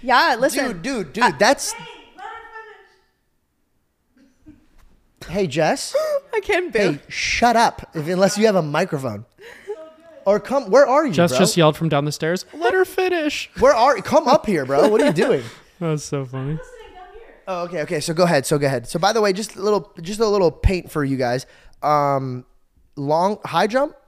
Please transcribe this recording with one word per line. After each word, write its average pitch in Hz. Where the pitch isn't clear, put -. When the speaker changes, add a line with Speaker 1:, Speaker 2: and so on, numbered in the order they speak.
Speaker 1:
Yeah, 262
listen. 269
Speaker 2:
Dude, 185
dude, 220
dude, 226
Speaker 1:
I -
Speaker 2:
that's 208
Hey, 190
Jess. 160
Speaker 1:
<gasps> 554
I 440
can't 359
bear 202
Speaker 2:
Hey, 143
shut -
up, -
if, 156
unless 190
you 214
have 208
a 175
microphone. 147
Or 202
come, 240
where 269
are 285
you, 233
Speaker 3:
Jess 170
Speaker 2:
bro? 127
Speaker 3:
just 170
yelled 156
from 165
down 147
the 147
stairs, 165
"Let 339
her 381
finish." 359
Speaker 2:
Where 262
are, 240
come 277
up 285
here, 165
bro. 139
What 214
are 285
you 233
doing? 165
Speaker 3:
<laughs> -
That's 156
so 139
funny. 135
Speaker 2:
Oh, 175
okay, 175
okay. 151
So 170
go 180
ahead. 156
So 151
go 143
ahead. 131
So -
by 196
the 226
way, 208
just 214
a -
little, 208
just 202
a 226
little 202
paint -
for 151
you 135
guys. 127
Um, 139
long, 165
high 170
jump? 262